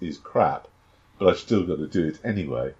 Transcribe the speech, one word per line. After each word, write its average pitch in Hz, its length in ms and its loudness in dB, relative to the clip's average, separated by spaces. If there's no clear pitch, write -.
is 82 180 -8
crap," - 480 0
but 95 120 4
I've 87 100 2
still 104 260 0
got 85 120 -2
to 76 100 -6
do 85 200 0
it 76 160 -6
anyway. 69 560 -4